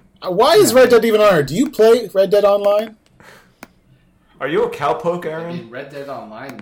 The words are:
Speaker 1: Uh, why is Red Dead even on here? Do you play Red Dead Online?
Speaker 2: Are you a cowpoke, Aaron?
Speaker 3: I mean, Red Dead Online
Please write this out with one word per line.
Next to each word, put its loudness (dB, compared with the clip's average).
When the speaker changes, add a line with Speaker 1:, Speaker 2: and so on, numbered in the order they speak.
Speaker 1:
Uh, -8
why 2
is 4
Red 6
Dead 4
even 2
on 4
here? 2
Do -8
you 0
play 2
Red 0
Dead 2
Online? 0
Speaker 2:
Are -8
you -2
a -4
cowpoke, -6
Aaron? -10
Speaker 3:
I -10
mean, -20
Red -14
Dead -16
Online -16